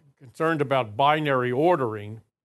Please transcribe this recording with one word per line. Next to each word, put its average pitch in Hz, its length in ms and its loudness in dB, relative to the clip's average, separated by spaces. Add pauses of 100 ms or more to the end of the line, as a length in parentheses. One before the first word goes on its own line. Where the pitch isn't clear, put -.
(180)
concerned 156 440 -2
about 123 340 -2
binary 139 560 2
ordering, 117 680 0 (220)